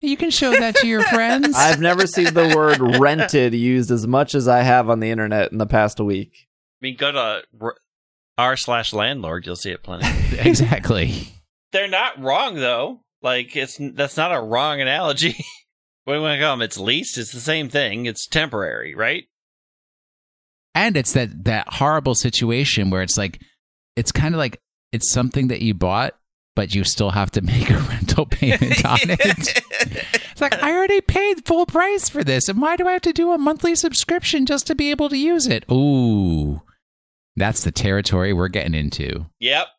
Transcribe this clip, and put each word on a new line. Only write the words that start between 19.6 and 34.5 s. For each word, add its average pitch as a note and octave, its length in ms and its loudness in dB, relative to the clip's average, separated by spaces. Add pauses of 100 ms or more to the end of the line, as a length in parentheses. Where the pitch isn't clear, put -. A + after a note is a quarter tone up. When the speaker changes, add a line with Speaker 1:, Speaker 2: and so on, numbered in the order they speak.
Speaker 1:
And G3 220 2
it's C3+ 160 0
that, G2+ 320 -2
that A2 300 0
horrible C#3+ 400 0
situation A#2 760 0
where F#2 120 0
it's F#2 140 -2
like, G2 240 -4 (560)
it's A#2 160 -2
kinda D#3+ 240 2
like C#3 240 -2 (320)
it's - 200 -2
something B2+ 360 2
that B2 140 -2
you A2 100 2
bought, F#2 420 0 (420)
but G2+ 180 -2
you G2+ 100 2
still - 260 0
have G2 220 0
to G#2+ 80 2
make A#2 300 2
a - 80 6
<laughs> - 100 -2
rental - 380 0
payment B3+ 580 2
on A#3 180 2
it. F#3 680 0
Speaker 3:
<laughs> - 20 -16 (640)
Speaker 1:
It's - 60 -6
like, C4 240 0
"I D4 100 2
already F#4+ 260 2
paid F#4+ 460 0
full E4+ 180 4
price F#4 440 0
for - 160 -4
this, C3 240 0
and G3 120 0
why D#4 140 0
do F4+ 140 0
I F4+ 40 0
have F#4 100 -2
to E4+ 100 0
do E4+ 180 2
a E4+ 80 2
monthly D#4 380 0
subscription D#4+ 680 -2
just C#4+ 200 -2